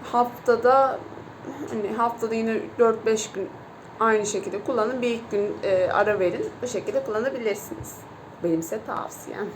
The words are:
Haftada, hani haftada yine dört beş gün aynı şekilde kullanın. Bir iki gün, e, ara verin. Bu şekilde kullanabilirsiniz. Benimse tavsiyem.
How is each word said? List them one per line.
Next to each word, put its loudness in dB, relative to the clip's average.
Haftada, 4
hani -2
haftada 0
yine 0
dört 4
beş 0
gün -6
aynı 4
şekilde -4
kullanın. 0
Bir 2
iki -4
gün, 0
e, 4
ara 2
verin. 0
Bu -4
şekilde -2
kullanabilirsiniz. -4
Benimse 0
tavsiyem. -8